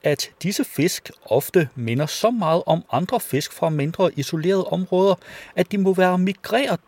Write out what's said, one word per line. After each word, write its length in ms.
at 280
disse 200
fisk 480
ofte 500
minder 300
så 260
meget 340
om 260
andre 280
fisk 340
fra 160
mindre 440
isolerede 520
områder, 500
at 160
de 60
må 160
være 240
migreret 720